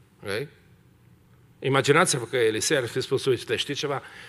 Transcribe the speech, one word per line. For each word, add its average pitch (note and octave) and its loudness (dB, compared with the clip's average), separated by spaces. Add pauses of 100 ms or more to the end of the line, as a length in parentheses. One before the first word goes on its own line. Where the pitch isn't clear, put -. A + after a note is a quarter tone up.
(240)
Ok? A2 -6 (1120)
Imaginați-vă C3+ 4
că C3 -4
Elisei A2 2
ar A#2+ -2
fi B2+ -4
spus, - -2
"Uite, A#2+ 0
știi - -4
ceva? C#3 -6 (280)